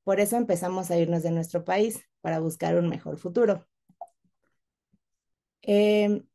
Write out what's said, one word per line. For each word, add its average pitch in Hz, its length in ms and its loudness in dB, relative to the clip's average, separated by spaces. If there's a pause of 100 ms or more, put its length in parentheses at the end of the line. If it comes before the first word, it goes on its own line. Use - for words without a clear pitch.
por 196 160 0
eso 208 180 0
empezamos 185 540 -2
a 170 60 2
irnos 170 260 2
de 165 80 -2
nuestro 165 340 -4
país, 214 340 0 (220)
para 165 180 -2
buscar 165 380 -2
un 175 120 2
mejor 151 280 -8
futuro". 202 500 -2 (1900)
Em, 208 720 2